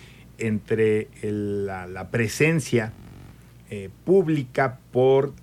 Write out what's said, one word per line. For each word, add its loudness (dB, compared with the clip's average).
entre 0
el, -4
la, -10
la -12
presencia, 0
eh, -12
pública 2
por, 4